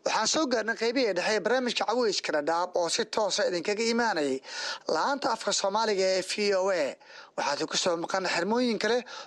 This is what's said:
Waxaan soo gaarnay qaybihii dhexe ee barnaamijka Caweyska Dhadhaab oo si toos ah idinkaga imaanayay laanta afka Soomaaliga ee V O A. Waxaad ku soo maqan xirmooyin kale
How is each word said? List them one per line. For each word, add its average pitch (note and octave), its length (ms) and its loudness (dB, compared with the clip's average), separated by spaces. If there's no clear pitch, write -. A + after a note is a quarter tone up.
Waxaan A3 240 0
soo D#4 180 2
gaarnay A3+ 300 0
qaybihii A#3 400 2
dhexe F3 200 0
ee G3+ 40 2
barnaamijka A#3+ 480 0
Caweyska G#3+ 440 0
Dhadhaab E3 440 0
oo E3+ 120 2
si D#3 200 0
toos G#3 320 0
ah F#3 80 2
idinkaga G3 400 0
imaanayay F#3+ 480 0
laanta B3 400 0
afka G#3 200 -2
Soomaaliga G3+ 520 0
ee F#3 180 2
V - 100 -6
O F#3+ 100 0
A. D3+ 220 0
Waxaad C#3+ 300 -2
ku - 100 -6
soo F3 200 2
maqan F3 320 -2
xirmooyin A3 500 0
kale A3+ 220 0